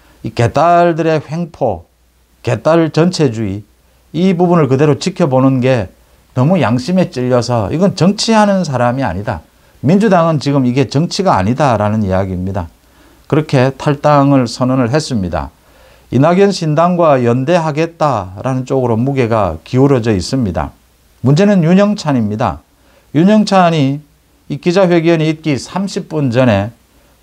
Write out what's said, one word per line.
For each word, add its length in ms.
이 100
개딸들의 960
횡포, 560
개딸 480
전체주의, 720
이 200
부분을 340
그대로 300
지켜보는 640
게 280
너무 260
양심에 480
찔려서 640
이건 240
정치하는 680
사람이 400
아니다. 380
민주당은 600
지금 260
이게 220
정치가 500
아니다라는 680
이야기입니다. 640
그렇게 500
탈당을 680
선언을 440
했습니다. 580
이낙연 400
신당과 720
연대하겠다라는 1400
쪽으로 320
무게가 680
기울어져 480
있습니다. 600
문제는 420
윤영찬입니다. 960
윤영찬이 840
이 80
기자회견이 720
있기 280
삼십 520
분 220
전에 400